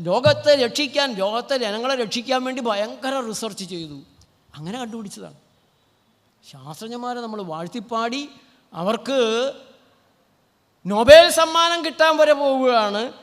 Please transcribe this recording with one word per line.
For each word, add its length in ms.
ലോകത്തെ 540
രക്ഷിക്കാൻ, 460
ലോകത്തെ 420
ജനങ്ങളെ 400
രക്ഷിക്കാൻ 420
വേണ്ടി 240
ഭയങ്കര 440
റിസർച്ച് 440
ചെയ്തു. 240
അങ്ങനെ 260
കണ്ടുപിടിച്ചതാണ്. 540
ശാസ്ത്രജ്ഞന്മാരെ 840
നമ്മൾ 160
വാഴ്ത്തിപ്പാടി 720
അവർക്ക് 460
നൊബേൽ 400
സമ്മാനം 460
കിട്ടാൻ 340
വരെ 140
പോവുകയാണ്. 680